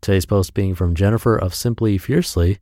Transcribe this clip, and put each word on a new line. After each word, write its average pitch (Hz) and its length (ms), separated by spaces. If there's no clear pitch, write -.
Today's 95 260
post 98 260
being 98 220
from 87 220
Jennifer 107 400
of 92 180
Simply 113 420
Fiercely. 98 640